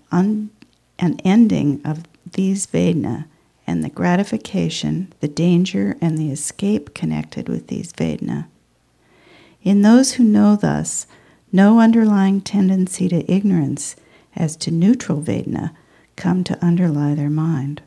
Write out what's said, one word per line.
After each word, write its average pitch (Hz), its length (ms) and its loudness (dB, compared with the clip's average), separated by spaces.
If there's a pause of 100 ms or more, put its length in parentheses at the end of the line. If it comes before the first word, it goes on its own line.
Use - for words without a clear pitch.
(100)
un-, 214 400 -2 (480)
and - 260 -2
ending 185 600 2
of 156 200 -6 (280)
these 190 340 -2
Vedana, 170 600 -2 (400)
and 170 160 -2
the - 80 -6
gratification, 175 1300 -4
the 147 80 -4
danger, 180 720 0
and 160 160 -2
the 156 140 -4
escape - 640 -6
connected - 540 -6
with - 180 -6
these - 260 -10
Vedana. - 540 -6 (1160)
In 202 200 2
those 240 320 6
who 247 100 4
know 208 300 4
thus, 156 520 -2 (440)
no 202 300 6
underlying 208 600 4
tendency 185 680 0
to 175 220 -2
ignorance 175 640 0 (400)
as 160 200 -4
to - 140 -6
neutral 170 500 0
Vedana - 540 -6 (400)
come 180 300 -2
to - 200 -4
underlie 160 500 0
their 147 160 -2
mind. 147 560 -4